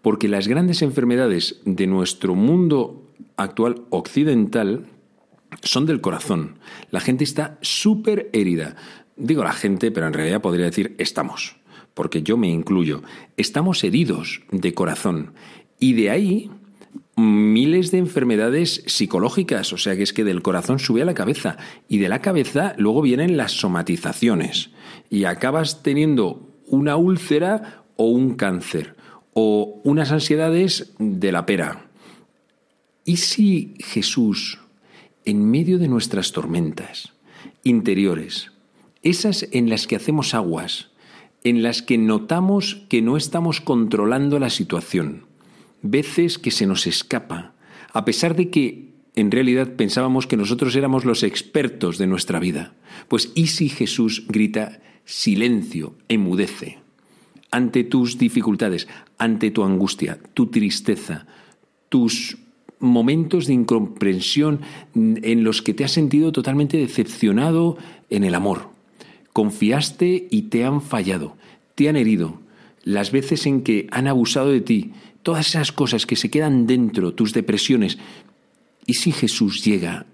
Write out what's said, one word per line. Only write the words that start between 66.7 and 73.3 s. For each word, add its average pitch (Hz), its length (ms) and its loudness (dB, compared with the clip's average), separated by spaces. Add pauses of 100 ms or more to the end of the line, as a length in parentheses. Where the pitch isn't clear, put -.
decepcionado 147 1000 2 (320)
en 104 140 0
el 87 100 2
amor. 127 380 -2 (600)
Confiaste 147 960 0
y 107 140 0
te 117 220 -2
han 143 160 0
fallado, 92 560 -4 (380)
te 143 140 4
han 156 60 2
herido, 101 460 2 (420)
las 101 280 -2
veces 135 340 0